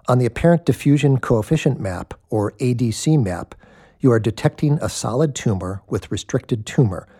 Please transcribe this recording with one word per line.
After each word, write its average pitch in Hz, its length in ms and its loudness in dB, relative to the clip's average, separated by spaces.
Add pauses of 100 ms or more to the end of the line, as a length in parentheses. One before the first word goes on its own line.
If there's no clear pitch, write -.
On 123 100 2
the 123 80 2
apparent 165 400 2
diffusion 143 520 2
coefficient 127 600 0
map, 92 360 -8 (160)
or 107 300 -2
A 123 140 0
D 117 160 -2
C 156 260 0
map, 92 380 -4 (440)
you 127 140 4
are 113 80 4
detecting 143 600 0
a - 80 -4
solid 131 440 -2
tumor 95 540 -4
with - 240 -6
restricted 110 540 -4
tumor. 104 420 0 (120)